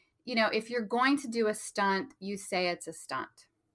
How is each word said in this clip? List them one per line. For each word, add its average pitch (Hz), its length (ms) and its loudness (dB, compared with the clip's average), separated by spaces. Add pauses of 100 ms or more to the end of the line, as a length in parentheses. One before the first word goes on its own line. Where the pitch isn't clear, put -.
(240)
you 240 100 -6
know, 220 140 4
if 220 200 0
you're 240 140 -2
going 240 360 4
to 277 100 -6
do 226 180 2
a 208 80 2
stunt, 190 640 0
you 196 180 -6
say 180 320 0
it's 175 200 -4
a 165 40 -8
stunt. - 540 -8 (280)